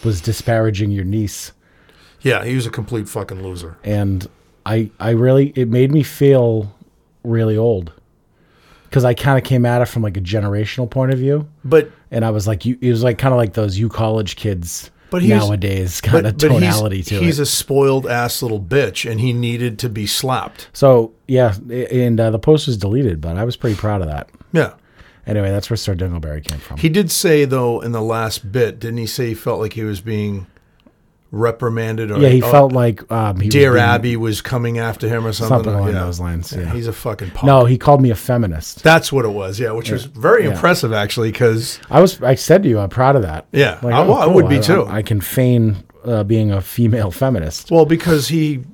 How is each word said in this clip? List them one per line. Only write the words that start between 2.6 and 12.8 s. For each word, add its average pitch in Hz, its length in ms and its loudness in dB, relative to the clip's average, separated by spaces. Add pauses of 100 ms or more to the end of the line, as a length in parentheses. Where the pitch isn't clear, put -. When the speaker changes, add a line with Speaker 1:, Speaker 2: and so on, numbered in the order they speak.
Speaker 2:
a 113 60 -8
complete 110 380 -8
fucking 95 340 -10
loser. 87 400 -12
Speaker 1:
And 98 420 -2 (400)
I, 113 260 -2 (100)
I 117 100 -2
really, 131 460 2
it 127 120 0
made 127 220 2
me 147 140 4
feel 117 680 2 (520)
really 113 320 0
old. 107 360 0 (1000)
'Cause 127 120 2
I 123 100 2
kinda 135 260 2
came 123 260 0
at 120 160 2
it 117 40 0
from, 113 160 -6
like, 98 140 -4
a 98 40 -6
generational 104 680 -4
point 131 240 -2
of 127 60 -2
view. 147 300 -2 (160)
Speaker 2:
But 151 260 2 (220)
Speaker 1:
And 113 120 0
I 113 60 0
was 107 160 -2
like, 107 180 -2
you, 123 160 -2